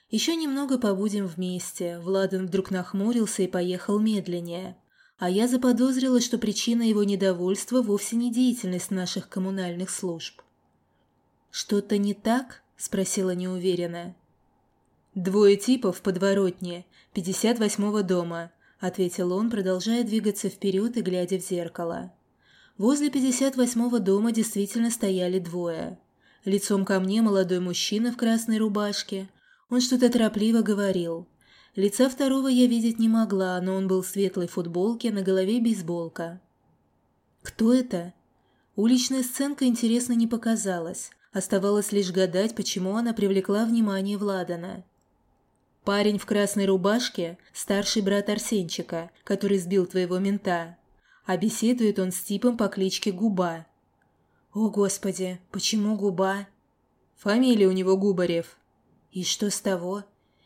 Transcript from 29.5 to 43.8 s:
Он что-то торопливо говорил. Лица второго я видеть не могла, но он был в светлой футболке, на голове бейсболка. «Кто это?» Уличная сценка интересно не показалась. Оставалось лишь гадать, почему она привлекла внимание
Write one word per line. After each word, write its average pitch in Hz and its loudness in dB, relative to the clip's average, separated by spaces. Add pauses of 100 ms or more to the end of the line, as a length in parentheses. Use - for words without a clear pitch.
Он 247 0
что-то 247 4
торопливо 220 2
говорил. 185 0 (480)
Лица 202 2
второго 269 0
я 247 6
видеть 226 2
не 226 4
могла, 190 2
но 185 -2
он 190 -2
был 185 2
в 180 -10
светлой 185 -2
футболке, 190 -2
на 196 -2
голове 190 2
бейсболка. 170 -2 (1000)
«Кто 226 2
это?» 196 0 (640)
Уличная 247 2
сценка 277 -4
интересно 240 0
не 233 2
показалась. 220 -4 (220)
Оставалось 202 0
лишь 196 0
гадать, 185 0
почему 190 -4
она 233 -2
привлекла 202 2
внимание 208 0